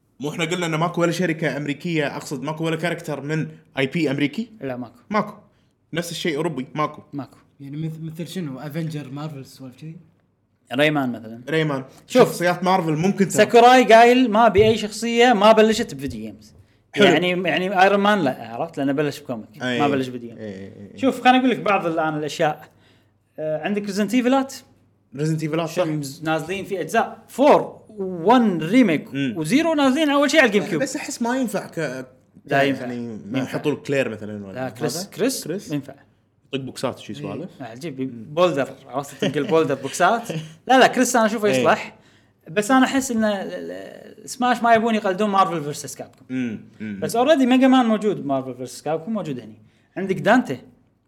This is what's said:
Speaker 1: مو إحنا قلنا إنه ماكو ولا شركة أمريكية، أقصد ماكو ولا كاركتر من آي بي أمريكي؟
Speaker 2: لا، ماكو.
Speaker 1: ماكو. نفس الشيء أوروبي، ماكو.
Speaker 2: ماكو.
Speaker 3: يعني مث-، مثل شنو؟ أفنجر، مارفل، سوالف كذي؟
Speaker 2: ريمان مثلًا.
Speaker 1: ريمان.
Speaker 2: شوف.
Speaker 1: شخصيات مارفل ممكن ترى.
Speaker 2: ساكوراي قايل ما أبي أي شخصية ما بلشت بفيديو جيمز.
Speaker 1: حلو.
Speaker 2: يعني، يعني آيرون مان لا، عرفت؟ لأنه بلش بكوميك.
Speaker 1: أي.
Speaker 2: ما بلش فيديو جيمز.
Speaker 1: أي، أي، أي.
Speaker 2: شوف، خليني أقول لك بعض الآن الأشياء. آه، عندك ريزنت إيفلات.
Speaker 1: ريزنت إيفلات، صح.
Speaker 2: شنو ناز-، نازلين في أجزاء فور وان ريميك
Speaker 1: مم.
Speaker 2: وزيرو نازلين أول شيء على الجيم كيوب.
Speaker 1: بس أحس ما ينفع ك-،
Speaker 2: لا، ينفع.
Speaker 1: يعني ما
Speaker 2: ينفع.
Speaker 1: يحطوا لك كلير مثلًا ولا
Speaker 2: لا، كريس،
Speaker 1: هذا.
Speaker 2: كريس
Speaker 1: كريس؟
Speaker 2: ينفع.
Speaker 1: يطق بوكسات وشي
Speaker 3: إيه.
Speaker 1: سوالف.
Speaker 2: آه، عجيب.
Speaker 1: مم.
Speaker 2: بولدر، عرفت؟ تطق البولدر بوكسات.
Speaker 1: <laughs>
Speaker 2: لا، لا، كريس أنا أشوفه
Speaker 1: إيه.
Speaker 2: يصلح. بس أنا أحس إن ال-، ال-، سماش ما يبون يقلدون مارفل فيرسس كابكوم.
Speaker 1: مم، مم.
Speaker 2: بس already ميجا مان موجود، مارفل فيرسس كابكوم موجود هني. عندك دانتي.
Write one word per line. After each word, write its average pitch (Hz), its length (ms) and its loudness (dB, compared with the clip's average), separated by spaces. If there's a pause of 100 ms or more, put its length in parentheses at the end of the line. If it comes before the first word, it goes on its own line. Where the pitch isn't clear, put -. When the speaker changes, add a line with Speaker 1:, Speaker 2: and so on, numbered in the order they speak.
(200)
Speaker 1:
مو 139 100 -6
إحنا 165 160 -4
قلنا 175 200 -4
إنه 160 120 -2
ماكو 170 240 -2
ولا 170 100 2
شركة 160 460 -2
أمريكية، 147 600 -4
أقصد 127 260 -10
ماكو 156 220 -6
ولا 160 100 -2
كاركتر 160 460 -6
من 151 260 -4 (300)
آي 135 100 0
بي 151 240 -2
أمريكي؟ 143 400 -4 (100)
Speaker 2:
لا، 131 160 -8
ماكو. 123 220 -16 (100)
Speaker 1:
ماكو. 208 240 -2 (600)
نفس 170 180 -6
الشيء 156 260 -4
أوروبي، 151 380 -4
ماكو. 151 260 -4 (120)
Speaker 2:
ماكو. 139 240 -12 (220)
Speaker 3:
يعني 147 300 -8
مث-، 160 240 -12
مثل 165 140 -10
شنو؟ 143 320 -8
أفنجر، 147 520 -8
مارفل، 139 340 -12
سوالف 127 360 -20
كذي؟ 160 160 -16 (760)
Speaker 2:
ريمان 143 380 2
مثلًا. 113 380 -12
Speaker 1:
ريمان. 151 340 -2 (240)
Speaker 2:
شوف. 160 200 6
Speaker 1:
شخصيات 170 360 -2
مارفل 180 280 2
ممكن 185 360 2
ترى. - 100 -6
Speaker 2:
ساكوراي 233 460 8
قايل 233 480 8
ما 226 160 6
أبي 208 200 6
أي 220 100 4
شخصية 233 560 2
ما 208 180 6
بلشت 220 420 4
بفيديو 131 280 -10
جيمز. - 320 -16 (400)
Speaker 1:
حلو. 208 120 4
Speaker 2:
يعني، 180 240 6
يعني 180 540 0
آيرون 196 160 4
مان 202 200 4
لا، 127 340 -4
عرفت؟ 147 240 -8
لأنه 139 140 -2
بلش 143 280 -2
بكوميك. 123 440 -12
Speaker 1:
أي. 123 160 -2
Speaker 2:
ما 147 80 2
بلش 135 220 -2
فيديو 120 200 -14
جيمز. 113 120 -18
Speaker 1:
أي، 107 120 -10
أي، 95 120 -14 (280)
أي. - 40 -20
Speaker 2:
شوف، - 240 -2
خليني 254 180 6
أقول 254 100 2
لك 214 100 -2
بعض 190 260 0
الآن 160 320 -2
الأشياء. 151 520 -4 (680)
آه، 156 220 -4
عندك 202 200 -4
ريزنت 202 320 -4
إيفلات. 262 400 0 (640)
Speaker 1:
ريزنت 156 280 -2
إيفلات، 160 240 -2
صح. 160 80 -10
Speaker 2:
شنو 156 260 -2
ناز-، 135 220 -12
نازلين 160 420 -4
في 190 160 -6
أجزاء 196 460 -2
فور - 540 4 (180)
وان 190 640 2
ريميك 180 520 2
Speaker 1:
مم. 135 240 -2
Speaker 2:
وزيرو 269 360 2
نازلين 285 360 2
أول 285 220 2
شيء 311 80 4
على 269 80 8
الجيم 196 160 2
كيوب. 175 180 -4
Speaker 1:
بس - 140 -6
أحس 285 260 -8
ما 240 160 -2
ينفع 214 300 -4
ك-، 131 380 -8 (400)
Speaker 2:
لا، 139 180 2
ينفع. 135 180 0
Speaker 1:
يعني 123 180 -8 (320)
ما 127 80 -2
Speaker 2:
ينفع. 131 120 -6
Speaker 1:
يحطوا 156 200 -2
لك - 100 -6
كلير 135 280 -2
مثلًا 104 360 -10
ولا 95 80 -14
Speaker 2:
لا، 127 160 -8
كريس، 147 280 -6
Speaker 1:
هذا. 190 120 -10
Speaker 2:
كريس 247 340 -4
Speaker 1:
كريس؟ 165 280 -8
Speaker 2:
ينفع. 143 220 -8 (600)
Speaker 1:
يطق 135 100 -6
بوكسات 120 360 -8
وشي - 140 -14
Speaker 3:
إيه. 143 80 -14
Speaker 1:
سوالف. 120 280 -10 (120)
Speaker 2:
آه، - 20 -14
عجيب. 131 380 -12
Speaker 1:
مم. 117 320 -10
Speaker 2:
بولدر، 156 360 0 (180)
عرفت؟ 135 380 -8
تطق 156 120 -2
البولدر 151 380 2
بوكسات. 180 560 0 (160)
Speaker 1:
<laughs> - 200 -20
Speaker 2:
لا، 262 120 6
لا، 233 80 8
كريس 247 280 2
أنا 226 100 4
أشوفه 214 220 0
Speaker 1:
إيه. 131 120 2
Speaker 2:
يصلح. - 380 0 (540)
بس 208 200 -2
أنا 262 140 6
أحس 262 260 -2
إن 220 120 0
ال-، 190 300 -2
ال-، 180 760 -14
سماش 247 340 0
ما 233 100 6
يبون 226 220 4
يقلدون 208 340 0
مارفل 180 340 2
فيرسس 143 320 -10
كابكوم. - 340 -18
Speaker 1:
مم، 123 300 -4 (200)
مم. 107 200 -8
Speaker 2:
بس - 180 -4
already 269 240 4
ميجا 254 260 4
مان 262 180 6
موجود، 196 400 -2
مارفل 131 300 -4
فيرسس 123 260 -12
كابكوم 160 320 -6
موجود 156 260 -6
هني. 107 180 -18 (400)
عندك 190 180 -2
دانتي. 160 420 2 (500)